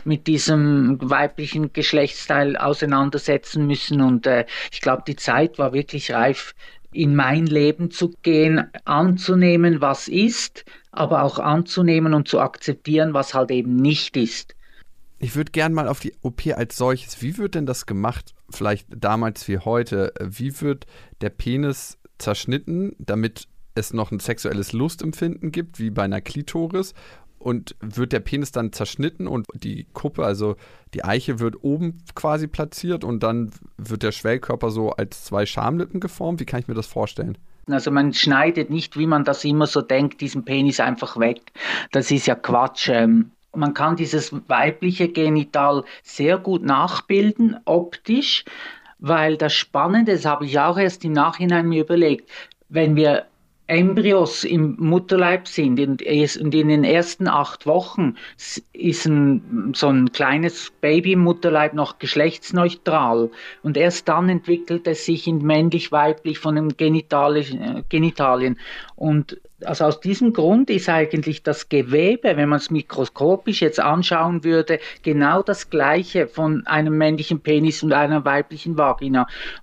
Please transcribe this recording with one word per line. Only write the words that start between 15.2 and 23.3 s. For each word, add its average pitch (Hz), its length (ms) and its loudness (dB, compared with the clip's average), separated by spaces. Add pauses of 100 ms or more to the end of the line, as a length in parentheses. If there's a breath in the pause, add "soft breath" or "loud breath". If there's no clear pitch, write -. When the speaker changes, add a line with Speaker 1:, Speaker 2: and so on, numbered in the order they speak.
Speaker 2:
würd 147 160 -4
gern 160 200 0
mal 151 160 0
auf 139 120 -4
die - 220 -10
O 127 80 -4
P 156 240 -4
als - 220 -6
solches, 127 460 -2
wie 143 160 -6
wird 202 160 -6
denn 151 120 -4
das 127 200 -8
gemacht? 104 460 -6 (180)
Vielleicht 104 400 -4
damals 110 580 -4
wie 98 100 -2
heute, 113 640 -2
wie 120 400 -8
wird 143 260 -4 (340 soft breath)
der 107 100 -4
Penis 139 680 -6 (200)
zerschnitten, 147 800 -4
damit 110 500 -4 (260)